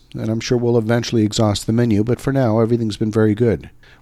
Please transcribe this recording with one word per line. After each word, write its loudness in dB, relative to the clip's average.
and -6
I'm -2
sure 0
we'll 0
eventually 0
exhaust 0
the 0
menu, 2
but -2
for -4
now, 0
everything's 0
been -2
very 2
good. 0